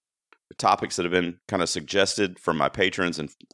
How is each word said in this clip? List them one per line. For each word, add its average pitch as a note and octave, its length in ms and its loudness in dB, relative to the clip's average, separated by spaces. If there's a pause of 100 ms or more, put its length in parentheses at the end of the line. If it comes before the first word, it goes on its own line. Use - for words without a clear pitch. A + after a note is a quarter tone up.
(500)
the - 60 -20
topics G2+ 400 0
that F#2 80 0
have F2 80 -4
been F2 260 0 (100)
kinda F#2 200 0
suggested F#2+ 720 0
from D#2+ 180 0
my C#2 100 2
patrons F#2 520 -2
and D2+ 100 -8 (240)